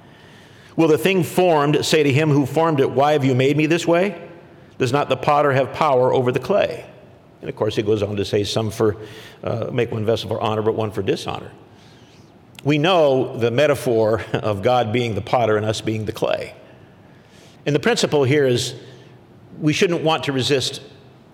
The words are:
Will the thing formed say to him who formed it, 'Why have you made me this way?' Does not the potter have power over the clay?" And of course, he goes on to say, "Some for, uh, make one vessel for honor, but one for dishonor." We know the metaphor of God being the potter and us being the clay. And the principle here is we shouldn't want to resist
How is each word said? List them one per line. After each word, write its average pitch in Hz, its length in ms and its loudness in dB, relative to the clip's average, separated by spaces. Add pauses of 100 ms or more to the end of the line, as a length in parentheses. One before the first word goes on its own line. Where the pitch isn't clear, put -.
(760)
Will 160 120 4
the 156 100 4
thing 185 240 2
formed 147 640 2
say 156 180 2
to 143 80 2
him 151 200 2
who 143 160 2
formed 156 340 0
it, 139 100 2
'Why 135 220 2
have 147 120 2
you 131 100 2
made 131 220 2
me 151 100 0
this 165 200 0
way?' 175 300 0 (600)
Does 120 140 -2
not 143 160 0
the 131 80 0
potter 147 360 2
have 131 220 0
power 131 380 2
over 127 200 0
the 123 80 -2
clay?" - 440 -2 (560)
And - 80 -14
of - 60 -8
course, 107 220 -4
he 120 60 -2
goes 104 200 0
on 101 140 -4
to 98 80 -2
say, 104 180 -2
"Some 110 280 -4
for, 107 260 0 (480)
uh, 113 260 -6
make 120 220 -2
one 110 120 -6
vessel 110 260 -2
for 110 100 -6
honor, 107 220 -2
but 107 120 0
one 110 160 -4
for 98 120 -6
dishonor." - 500 -6 (1120)
We 147 140 2
know 143 580 2
the 117 160 0
metaphor 117 800 2
of 107 300 -2
God 120 280 2
being 117 240 -2
the 101 60 -6
potter 113 360 2
and 107 100 -2
us 110 160 -4
being 107 240 -4
the - 60 -6
clay. - 420 -2 (1120)
And 147 100 0
the 143 40 0
principle 160 440 2
here 135 220 2
is 123 280 0 (880)
we 156 120 2
shouldn't 170 300 0
want 156 220 0
to 143 80 -4
resist 131 500 -2 (520)